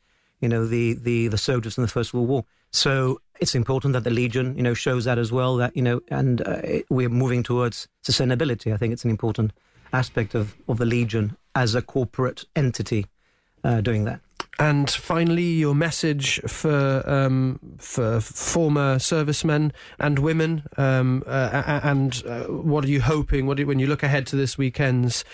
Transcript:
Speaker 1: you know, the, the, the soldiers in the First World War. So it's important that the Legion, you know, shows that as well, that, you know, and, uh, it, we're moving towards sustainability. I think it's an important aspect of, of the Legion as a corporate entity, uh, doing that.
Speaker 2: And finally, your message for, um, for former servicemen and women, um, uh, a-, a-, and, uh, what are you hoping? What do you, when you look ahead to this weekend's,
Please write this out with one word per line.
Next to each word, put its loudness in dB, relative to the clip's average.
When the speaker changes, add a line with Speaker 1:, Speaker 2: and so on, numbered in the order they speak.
Speaker 1:
you 0
know, 0
the, 0
the, 0
the -2
soldiers -2
in 0
the 0
First -4
World 0
War. 0
So 0
it's -2
important 0
that 0
the -2
Legion, 0
you -2
know, 2
shows 0
that 2
as 0
well, 0
that, -2
you 0
know, 2
and, 2
uh, -4
it, -2
we're 2
moving 2
towards -2
sustainability. 0
I 0
think 0
it's -6
an 0
important 0
aspect -2
of, -4
of 0
the 0
Legion 0
as 2
a 0
corporate -4
entity, 0
uh, 2
doing 2
that. -6
Speaker 2:
And 2
finally, 0
your 2
message 0
for, 0
um, 2
for 0
former 0
servicemen 0
and 2
women, 0
um, 2
uh, -2
a-, -2
a-, 0
and, 0
uh, -6
what -2
are 0
you 2
hoping? 0
What 0
do -2
you, -2
when 0
you 2
look 0
ahead 0
to -4
this 0
weekend's, 0